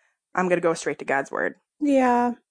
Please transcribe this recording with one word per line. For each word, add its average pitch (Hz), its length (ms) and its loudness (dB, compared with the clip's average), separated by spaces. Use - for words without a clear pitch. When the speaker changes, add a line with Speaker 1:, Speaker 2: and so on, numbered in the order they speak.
Speaker 1:
I'm 185 140 0
gonna 175 120 2
go 165 120 2
straight 151 260 -6
to 123 60 -12
God's 139 260 -2
word." - 240 -4
Speaker 2:
Yeah. 247 540 2